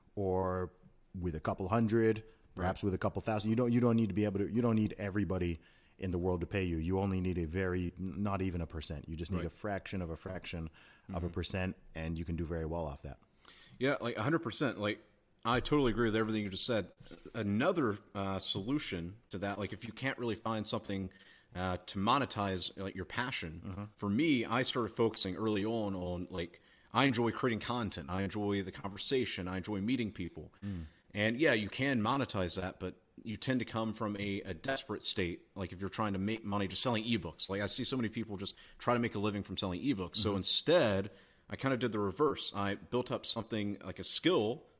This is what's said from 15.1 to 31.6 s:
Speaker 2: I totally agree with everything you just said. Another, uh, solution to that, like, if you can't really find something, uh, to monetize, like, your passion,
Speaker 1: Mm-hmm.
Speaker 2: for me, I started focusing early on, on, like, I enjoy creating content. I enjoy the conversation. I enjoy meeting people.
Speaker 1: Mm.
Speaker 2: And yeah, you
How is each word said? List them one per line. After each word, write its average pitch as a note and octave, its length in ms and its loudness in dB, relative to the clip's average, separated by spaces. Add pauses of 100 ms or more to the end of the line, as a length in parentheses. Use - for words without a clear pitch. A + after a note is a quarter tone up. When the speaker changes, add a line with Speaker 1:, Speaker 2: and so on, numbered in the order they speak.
Speaker 2:
I A#2+ 160 4
totally C3+ 320 4
agree A2+ 140 4
with G#2+ 100 4
everything A2 260 2
you G#2 80 -2
just F#2+ 160 -2
said. G#2+ 220 0 (460)
Another, A2+ 640 2 (160)
uh, G2 240 0
solution G2 760 -2 (160)
to G2 80 -6
that, G2+ 200 -2
like, G2 140 -2
if G#2+ 120 -10
you G#2+ 80 -8
can't C3+ 260 -4
really A#2+ 160 0
find A2 320 -2
something, G2 440 -2 (440)
uh, F#2 220 0 (100)
to - 120 -6
monetize, G2+ 800 0
like, G2 180 -6
your F#2 100 -6
passion, F2 640 -6
Speaker 1:
Mm-hmm. G2 180 -8 (120)
Speaker 2:
for G#2 120 -2
me, B2+ 360 4
I B2 180 0
started A#2+ 320 0
focusing G#2+ 420 2
early G#2 280 2
on, G#2+ 300 0
on, F2+ 360 -4
like, F2+ 300 -6 (320)
I B2 120 6
enjoy A#2 280 4
creating A2+ 280 2
content. A#2 500 -4
I F#2 120 0
enjoy G2+ 400 0
the F#2 100 -4
conversation. G2+ 760 -2
I F#2 100 -2
enjoy G2+ 220 -4
meeting A2+ 320 0
people. - 400 -8 (120)
Speaker 1:
Mm. F2+ 220 -6 (260)
Speaker 2:
And A2 260 2
yeah, D3+ 140 6
you A2 160 2